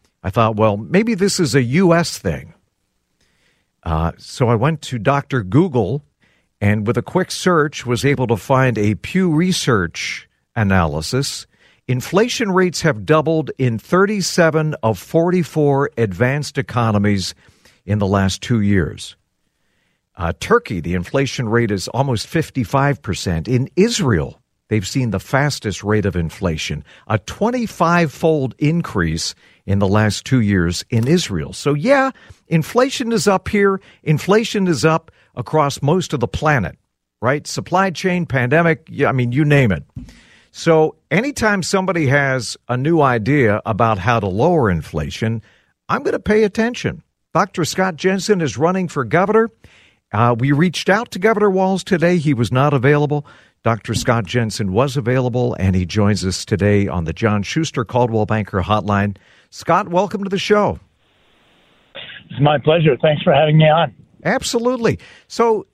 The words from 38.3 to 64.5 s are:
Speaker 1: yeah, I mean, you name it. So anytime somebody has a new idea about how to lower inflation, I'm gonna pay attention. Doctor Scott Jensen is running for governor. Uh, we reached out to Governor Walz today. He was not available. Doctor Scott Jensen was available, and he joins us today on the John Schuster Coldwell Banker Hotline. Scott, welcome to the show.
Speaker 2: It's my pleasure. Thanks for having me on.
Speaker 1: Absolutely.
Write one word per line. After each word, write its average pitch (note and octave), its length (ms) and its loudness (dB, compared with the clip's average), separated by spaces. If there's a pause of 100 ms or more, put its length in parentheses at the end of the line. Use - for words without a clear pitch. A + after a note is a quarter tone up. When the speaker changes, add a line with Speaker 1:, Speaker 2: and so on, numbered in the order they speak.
Speaker 1:
yeah, C3 160 0
I A2 60 0
mean, B2 180 0
you D3 140 2
name C#3 260 4
it. D2+ 140 -4 (640)
So D#3+ 440 2 (160)
anytime G#3+ 520 0
somebody F#3 440 0
has C3 500 0 (100)
a B2 80 -2
new D#3 260 0
idea A#2+ 640 2
about A2 340 0
how A#2 200 0
to G#2 80 -2
lower B2 420 2
inflation, E2+ 760 -4 (440)
I'm C4+ 160 -2
gonna - 160 -2
pay G#3+ 240 2
attention. A3+ 600 -4 (300)
Doctor F#3 300 0
Scott F#3 320 -2
Jensen F#3 460 0
is C3+ 160 -4
running F3 320 0
for C#3 160 -4
governor. G3+ 440 2 (600)
Uh, A#2+ 280 2
we C3+ 120 2
reached D#3+ 380 2
out G#3+ 220 0
to - 80 -10
Governor G#3 320 2
Walz F#3+ 320 0
today. F3 340 2
He D3 160 0
was A2 180 0
not C#3 220 2
available. D3 540 2 (360)
Doctor A2+ 300 -2
Scott A2+ 320 0
Jensen G#2+ 480 -4
was B2+ 240 0
available, B2 640 -2
and F#2+ 160 2
he F#2 100 0
joins G2+ 400 0
us F#2 200 -4
today G2+ 420 2
on F2 160 -4
the D#2+ 100 -6
John G#2+ 300 -2
Schuster D3+ 420 -4
Coldwell A2+ 400 0
Banker G#2 380 -2
Hotline. G2+ 540 0 (340)
Scott, F3 380 0
welcome F#3+ 340 -2
to G3 80 -8
the F#3+ 80 -2
show. G3+ 400 0 (1500)
Speaker 2:
It's A#2 100 -8
my D3 160 4
pleasure. D3+ 420 4
Thanks D#3 220 2
for E3 120 2
having D3+ 260 4
me D#3 60 8
on. D#3 280 4 (320)
Speaker 1:
Absolutely. A#3 760 -2 (300)